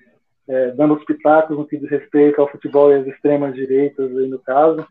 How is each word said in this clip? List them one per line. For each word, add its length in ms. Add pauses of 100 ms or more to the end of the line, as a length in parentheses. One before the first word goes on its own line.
(480)
é, 240
dando 220
os 100
pitacos 520
no 100
que 120
diz 100
respeito 520
ao 100
futebol 400
e 60
às 100
extremas 480
direitas, 640
aí 120
no 120
caso. 500